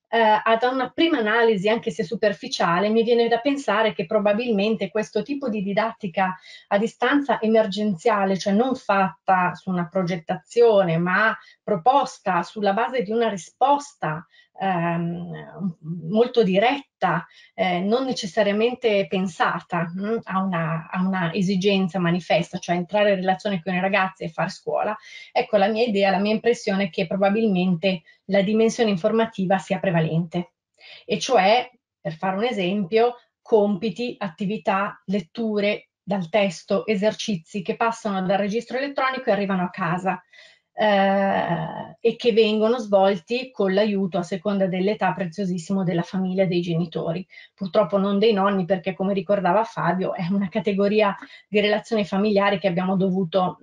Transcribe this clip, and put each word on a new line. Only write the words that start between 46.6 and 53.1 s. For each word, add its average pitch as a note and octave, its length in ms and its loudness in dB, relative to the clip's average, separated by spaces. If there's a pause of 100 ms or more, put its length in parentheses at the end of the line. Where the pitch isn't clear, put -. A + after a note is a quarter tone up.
genitori. E3 640 -4 (260)
Purtroppo G3 440 0
non G3+ 200 0
dei A3 140 4
nonni, G3 320 2
perché F#3 300 -2
come F#3+ 200 -2
ricordava G3 520 0
Fabio, F3 480 -2
è F#3 180 -6
una G3 160 -2
categoria G3+ 640 0 (360)
di G#3 100 0
relazioni G#3 460 0
familiari G3+ 540 2
che G3 100 2
abbiamo F#3 260 0
dovuto, F#3 680 0